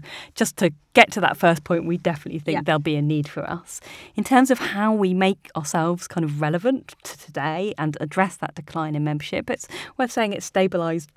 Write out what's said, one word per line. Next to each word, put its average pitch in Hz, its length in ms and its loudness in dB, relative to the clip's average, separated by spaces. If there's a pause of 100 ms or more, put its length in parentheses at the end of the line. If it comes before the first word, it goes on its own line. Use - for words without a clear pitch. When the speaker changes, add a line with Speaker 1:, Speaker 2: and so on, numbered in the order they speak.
(360)
Speaker 1:
just - 220 0
to 175 140 4 (220)
get - 200 8
to 202 80 -4
that 165 160 2
first 165 260 4
point, 170 220 -2
we 170 120 0
definitely 165 420 -4
think 151 180 -2
Speaker 2:
Yeah. 143 80 -2
Speaker 1:
there'll 156 140 2
be 151 160 0
a 147 60 0
need 147 260 0
for - 220 -10
us. - 300 -10 (360)
In 208 80 -2
terms 262 280 6
of 240 80 0
how 214 340 0
we 196 200 2
make 190 420 2
ourselves 170 520 -2
kind 170 180 -2
of 147 160 -2
relevant 175 640 0
to - 140 -14
today 156 600 -6
and 151 240 -2
address 180 360 -2
that - 180 -8
decline 156 400 -6
in 147 80 0
membership, 151 460 -4
it's - 180 -6 (300)
worth 247 140 -2
saying 220 220 0
it - 80 -8
stabilised 170 760 0